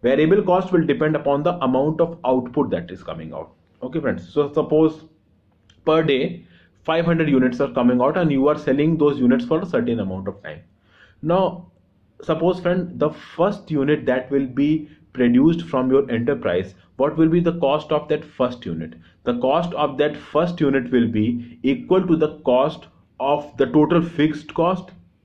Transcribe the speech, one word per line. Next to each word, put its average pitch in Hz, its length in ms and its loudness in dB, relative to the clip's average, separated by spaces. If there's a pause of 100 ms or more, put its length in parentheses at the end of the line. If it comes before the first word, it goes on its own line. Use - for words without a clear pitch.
Variable 156 400 4
cost 185 300 0
will 165 120 4
depend 147 320 0
upon 143 260 0
the 175 120 0 (100)
amount 143 360 0
of 170 240 0
output 127 460 0
that 87 200 -6
is 95 120 -16
coming 80 300 -12
out. 80 220 -14 (280)
Okay, 127 180 -6
friends. 98 280 -6
So 143 240 -2
suppose 156 520 2 (840)
per 160 160 4
day 156 440 -2 (360)
five 165 240 0
hundred 165 240 2
units 127 320 2
are 135 100 -2
coming 123 300 2
out 151 160 2
and 170 120 2
you 135 160 2
are 151 120 2
selling 147 400 0
those 143 200 2
units 120 280 2
for 160 160 0
a - 20 -6
certain 120 360 -2
amount 95 280 -8
of - 140 -14
time. 78 180 -14 (640)
Now 175 480 -2 (520)
suppose, 170 380 -2
friend, 175 400 -2
the 147 80 2
first - 640 -4
unit 143 340 0
that 127 260 -2
will 139 160 0
be 147 440 -2 (240)
produced 127 480 4
from 131 280 -2
your 135 200 2
enterprise, 117 640 -2 (220)
what 151 200 0
will 160 140 4
be 175 100 4
the 170 180 -2
cost 151 320 0
of 151 180 -2
that 151 140 -2
first - 440 -4
unit? 82 300 -8 (260)
The 120 160 -2
cost 151 340 0
of 139 240 -2
that 143 180 0
first 175 460 -2
unit 135 300 0
will 120 180 2
be 107 540 -4
equal 170 440 0
to 165 100 2
the 156 240 -2
cost 131 480 0 (300)
of 143 380 -4
the 135 100 2
total 156 360 4
fixed 151 500 -2
cost 180 380 -2 (340)